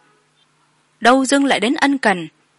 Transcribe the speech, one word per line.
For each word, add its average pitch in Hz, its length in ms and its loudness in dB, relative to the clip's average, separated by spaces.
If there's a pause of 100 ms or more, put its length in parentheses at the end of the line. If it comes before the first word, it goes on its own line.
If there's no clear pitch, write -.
(1000)
Đâu 262 240 4
dưng 277 200 0
lại 254 160 -2
đến 233 140 -2
ân 277 240 -2
cần, 185 300 -2 (300)